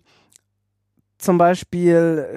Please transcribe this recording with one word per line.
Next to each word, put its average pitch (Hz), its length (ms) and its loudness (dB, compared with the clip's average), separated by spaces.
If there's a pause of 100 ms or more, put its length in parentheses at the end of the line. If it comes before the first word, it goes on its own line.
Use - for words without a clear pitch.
(1160)
zum 180 200 -2
Beispiel 170 1000 0